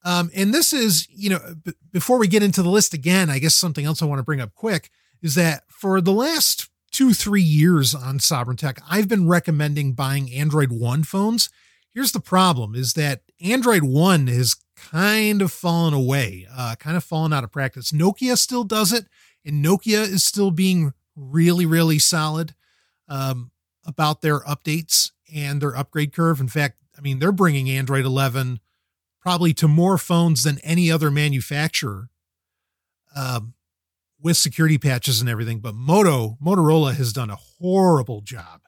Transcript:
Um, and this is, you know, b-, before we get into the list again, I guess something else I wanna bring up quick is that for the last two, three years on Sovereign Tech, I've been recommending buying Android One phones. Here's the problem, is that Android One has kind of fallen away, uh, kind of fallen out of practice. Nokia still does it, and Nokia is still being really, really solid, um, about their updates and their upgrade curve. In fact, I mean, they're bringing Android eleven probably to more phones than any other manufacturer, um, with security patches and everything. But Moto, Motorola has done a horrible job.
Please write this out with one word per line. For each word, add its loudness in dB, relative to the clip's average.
Um, -2
and 0
this 2
is, 0
you -6
know, -2
b-, -10
before 2
we 4
get 4
into 2
the 2
list 2
again, 0
I -2
guess 2
something -2
else -4
I -2
wanna -2
bring -4
up -10
quick -4
is -4
that 0
for -2
the 2
last 0
two, 4
three 2
years 4
on -8
Sovereign -2
Tech, -8
I've 0
been 2
recommending 0
buying -4
Android 0
One -2
phones. -2
Here's -4
the -4
problem, 0
is -4
that -4
Android 2
One 4
has 0
kind 0
of 0
fallen 0
away, -2
uh, -8
kind -6
of -4
fallen -2
out -2
of -14
practice. -6
Nokia 0
still -2
does 0
it, -4
and -2
Nokia 2
is 0
still 0
being 0
really, 0
really 2
solid, -2
um, -8
about -2
their 0
updates -4
and -6
their -4
upgrade -4
curve. 0
In -2
fact, -4
I -20
mean, -4
they're 2
bringing 2
Android -2
eleven -2
probably 2
to 2
more 4
phones 2
than -2
any 0
other 0
manufacturer, -4
um, -6
with 0
security 2
patches 0
and -2
everything. -4
But -10
Moto, 2
Motorola 2
has -4
done -6
a -12
horrible 0
job. -18